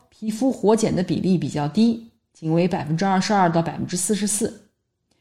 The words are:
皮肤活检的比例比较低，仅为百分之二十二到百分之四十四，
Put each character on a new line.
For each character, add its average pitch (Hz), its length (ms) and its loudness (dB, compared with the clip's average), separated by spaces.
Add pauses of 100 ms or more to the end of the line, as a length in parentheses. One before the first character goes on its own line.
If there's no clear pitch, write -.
皮 - 200 -10
肤 254 220 0
活 214 240 2
检 220 200 0
的 175 80 0
比 175 180 -2
例 180 180 2
比 151 100 -2
较 147 200 -4
低， 226 420 0 (220)
仅 160 200 -6
为 170 140 2
百 170 180 -2
分 151 120 -2
之 190 80 -2
二 190 160 2
十 190 120 0
二 185 200 4
到 165 100 2
百 151 140 -4
分 - 100 -6
之 175 100 -8
四 - 160 -2
十 202 140 -2
四， - 420 -4 (520)